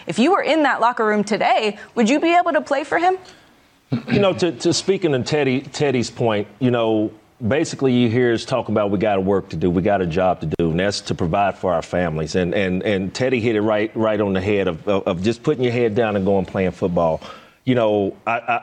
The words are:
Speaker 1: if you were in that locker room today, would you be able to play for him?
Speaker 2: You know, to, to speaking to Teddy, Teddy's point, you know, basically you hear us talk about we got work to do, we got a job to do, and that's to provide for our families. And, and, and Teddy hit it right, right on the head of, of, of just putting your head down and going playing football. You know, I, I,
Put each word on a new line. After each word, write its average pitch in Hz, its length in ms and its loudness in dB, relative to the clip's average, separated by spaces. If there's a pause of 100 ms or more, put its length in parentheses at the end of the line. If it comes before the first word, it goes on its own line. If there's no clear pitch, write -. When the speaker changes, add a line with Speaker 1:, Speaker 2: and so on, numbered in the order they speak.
Speaker 1:
if - 120 -6
you 285 120 4
were 392 120 2
in 311 200 2
that 247 160 0
locker 233 260 0
room 214 200 0
today, 226 520 0 (180)
would 226 140 2
you 302 120 2
be 330 120 2
able 339 200 2
to 294 80 2
play 285 240 -4
for - 120 -2
him? 370 200 2 (920)
Speaker 2:
You 202 100 2
know, 196 160 4
to, 170 180 0
to 165 200 0
speaking 185 380 0
to 127 100 0
Teddy, 135 400 0
Teddy's 131 480 -2
point, 107 380 -2 (120)
you 127 120 2
know, 110 400 0 (360)
basically 139 460 0
you 123 160 4
hear 120 240 2
us 110 100 -2
talk 120 240 -4
about 104 220 2
we 98 80 0
got 98 260 2
work 95 240 0
to - 80 -10
do, 85 140 0
we 87 140 2
got 101 180 2
a 90 60 0
job 90 340 0
to 80 60 -6 (100)
do, 85 140 0
and 85 80 -2
that's 101 220 -2
to - 120 -8
provide 95 420 0
for 92 160 -2
our 82 120 -2
families. 80 500 -4
And, 90 220 0
and, 92 260 -2
and 98 320 -2
Teddy 127 260 0
hit 110 160 0
it 104 60 0
right, 107 340 0
right 110 240 0
on 101 140 0
the 92 80 0
head 98 260 0
of, 85 200 -4
of, 98 200 0
of 90 140 -2
just 113 220 -2
putting 147 200 0
your 123 80 0
head 117 220 0
down 107 220 0
and 95 100 0
going 98 220 2
playing 92 240 -2
football. 87 500 -2 (420)
You 127 120 0
know, 104 500 0
I, 117 140 -2
I, 120 240 -4